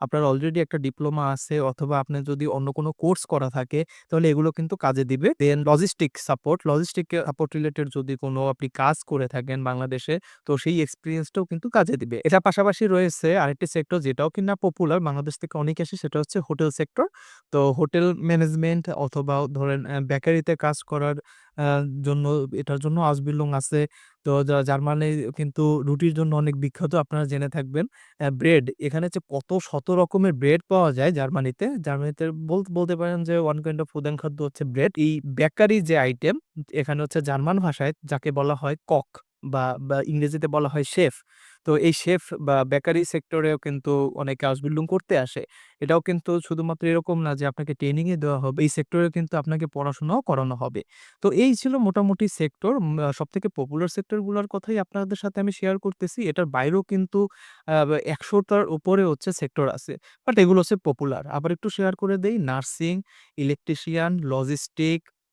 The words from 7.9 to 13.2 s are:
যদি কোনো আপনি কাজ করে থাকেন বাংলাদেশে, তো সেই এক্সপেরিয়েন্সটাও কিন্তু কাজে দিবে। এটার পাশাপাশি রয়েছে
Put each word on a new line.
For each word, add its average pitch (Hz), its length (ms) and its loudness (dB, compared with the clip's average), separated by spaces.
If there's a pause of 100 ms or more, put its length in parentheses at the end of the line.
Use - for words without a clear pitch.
যদি 135 200 -4
কোনো 135 320 -2
আপনি 135 200 -4
কাজ 139 280 0 (100)
করে 135 220 -2
থাকেন 131 360 -6
বাংলাদেশে, 127 540 -4 (280)
তো 143 120 2
সেই 165 240 0
এক্সপেরিয়েন্সটাও 160 640 -4
কিন্তু 170 240 -6
কাজে 214 280 2
দিবে। 117 280 -6
এটার 175 160 6
পাশাপাশি 202 460 2
রয়েছে 180 520 2